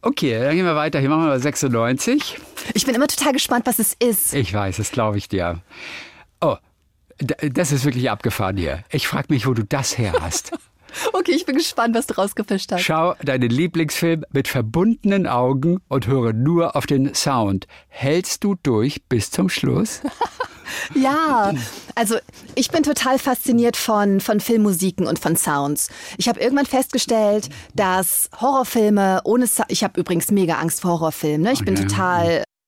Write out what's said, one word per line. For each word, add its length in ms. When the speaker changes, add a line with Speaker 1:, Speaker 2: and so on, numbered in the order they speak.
Speaker 1:
Okay, 380
dann 160
gehen 100
wir 100
weiter. 240
Hier 100
machen 180
wir 120
sechsundneunzig. 960
Speaker 2:
Ich 120
bin 100
immer 120
total 260
gespannt, 340
was 100
es 220
ist. 340
Speaker 1:
Ich 200
weiß, 240
das 140
glaube 280
ich 100
dir. 320
Oh, 140
d-, 320
das 200
ist 140
wirklich 240
abgefahren 480
hier. 320
Ich 180
frag 220
mich, 160
wo 80
du 100
das 340
her 220
hast. 360
Speaker 2:
<laughs> 60
Okay, 180
ich 140
bin 100
gespannt, 400
was 120
du 80
rausgefischt 580
hast. 80
Speaker 1:
Schau 320
deinen 260
Lieblingsfilm 840
mit 160
verbundenen 760
Augen 520
und 180
höre 280
nur 420
auf 100
den 300
Sound. 500
Hältst 560
du 180
durch 460
bis 240
zum 160
Schluss? 580
<laughs> 40
Speaker 2:
Ja, 560
also 200
ich 160
bin 120
total 360
fasziniert 580
von, 440
von 180
Filmmusiken 680
und 120
von 160
Sounds. 540
Ich 120
hab 100
irgendwann 260
festgestellt, 840
dass 560
Horrorfilme 840
ohne 220
Sa-, 200
ich 160
hab 140
übrigens 340
mega 240
Angst 260
vor 100
Horrorfilmen, 500
ne? 120
Ich 120
bin 120
Speaker 1:
Okay. 100
Speaker 2:
total, 560